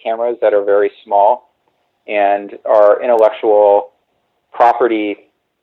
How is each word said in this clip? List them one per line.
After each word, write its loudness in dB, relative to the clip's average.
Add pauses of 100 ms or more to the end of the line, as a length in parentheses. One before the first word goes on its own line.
cameras -6
that 0
are -2
very 0 (140)
small, -2 (560)
and -4
our 2
intellectual 0 (600)
property, -2 (320)